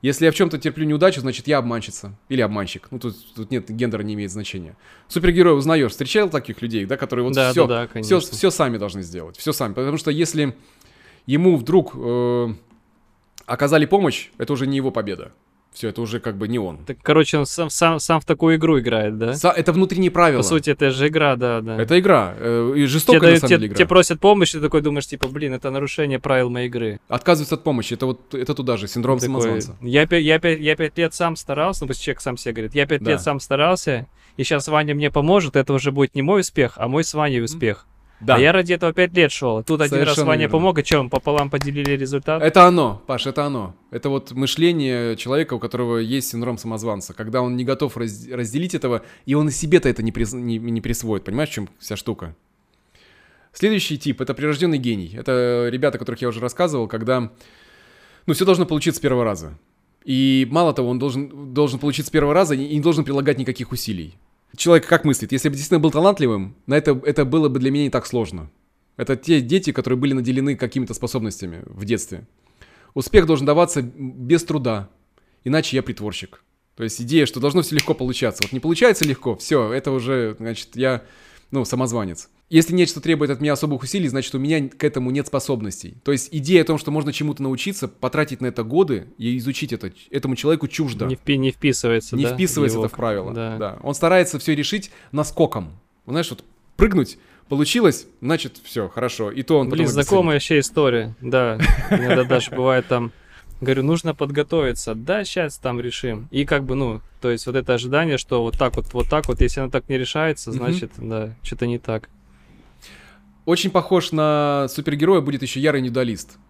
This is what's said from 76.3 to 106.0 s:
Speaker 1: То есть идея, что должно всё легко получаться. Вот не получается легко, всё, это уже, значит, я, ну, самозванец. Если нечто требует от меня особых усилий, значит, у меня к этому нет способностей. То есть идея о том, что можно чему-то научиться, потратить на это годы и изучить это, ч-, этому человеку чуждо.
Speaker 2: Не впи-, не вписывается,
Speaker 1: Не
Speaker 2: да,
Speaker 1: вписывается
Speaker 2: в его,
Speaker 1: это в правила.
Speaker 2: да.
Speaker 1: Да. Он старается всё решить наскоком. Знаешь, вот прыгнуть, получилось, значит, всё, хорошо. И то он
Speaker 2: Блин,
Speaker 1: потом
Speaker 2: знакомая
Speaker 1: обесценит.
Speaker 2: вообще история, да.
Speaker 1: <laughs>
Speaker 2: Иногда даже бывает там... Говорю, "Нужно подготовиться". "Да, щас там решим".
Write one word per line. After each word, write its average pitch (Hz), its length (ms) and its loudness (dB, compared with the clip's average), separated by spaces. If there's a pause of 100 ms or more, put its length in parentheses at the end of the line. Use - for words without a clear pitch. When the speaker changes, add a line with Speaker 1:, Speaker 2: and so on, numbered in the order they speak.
Speaker 1:
То 117 80 -8
есть 113 180 -8
идея, 139 240 4
что 123 140 -8
должно 147 220 2
всё - 120 -4
легко 151 200 0
получаться. 127 500 -4
Вот - 80 -8
не 131 80 -6
получается 170 440 2
легко, 131 300 -2
всё, 117 380 0
это 135 180 -4
уже, 123 480 -2
значит, 113 380 -10
я, 127 260 0 (480)
ну, 135 140 0
самозванец. 117 640 -4 (220)
Если 160 240 4
нечто 175 260 2
требует 151 300 0
от 135 100 -4
меня 147 140 0
особых 143 280 -2
усилий, 170 260 -2
значит, 131 260 -4
у 135 40 -4
меня 143 300 0
к - 160 -8
этому 131 260 -2
нет 139 160 -2
способностей. 110 800 -6
То 143 80 0
есть 135 180 -2
идея 160 320 4
о - 20 4
том, 160 140 0
что 147 120 -6
можно 147 220 -2
чему-то 147 300 -4
научиться, 135 460 -4
потратить 147 540 -4
на 127 60 -4
это 117 160 -6
годы 139 420 0 (120)
и 123 200 -4
изучить 127 340 -6
это, 101 180 -8
ч-, - 60 -20 (140)
этому 135 260 -4
человеку 151 320 0
чуждо. 120 380 -4
Speaker 2:
Не 127 100 -4
впи-, 139 220 0
не 131 120 0
вписывается, 120 680 0
Speaker 1:
Не 139 80 0
Speaker 2:
да, 120 100 0
Speaker 1:
вписывается 147 420 0
Speaker 2:
в 110 40 -2
его, 110 60 0
Speaker 1:
это 110 80 -6
в - 40 -14
правила. 104 340 -4
Speaker 2:
да. 113 260 -6
Speaker 1:
Да. 104 240 -6
Он 143 120 -4
старается 170 440 2
всё 156 160 0
решить 147 360 -4 (200)
наскоком. 120 680 -2 (280)
Знаешь, 160 240 -4
вот - 140 -14 (320)
прыгнуть, 190 400 2 (320)
получилось, 151 580 2 (140)
значит, 135 420 -4
всё, 104 280 -8
хорошо. 117 420 -6
И 131 100 -8
то 151 160 2
он 127 120 2
Speaker 2:
Блин, 160 160 0
Speaker 1:
потом 135 80 0
Speaker 2:
знакомая 160 420 2
Speaker 1:
обесценит. 143 160 -2
Speaker 2:
вообще 151 60 4
история, 120 640 0
да. 123 360 0
Speaker 1:
<laughs> - 320 2
Speaker 2:
Иногда 127 340 2
даже 127 260 0
бывает 127 380 2
там... 120 220 -2 (520)
Говорю, 131 220 0
"Нужно 165 300 0
подготовиться". 143 800 -2
"Да, 175 300 -4
щас 165 320 -6
там 123 240 -4
решим". 120 500 -6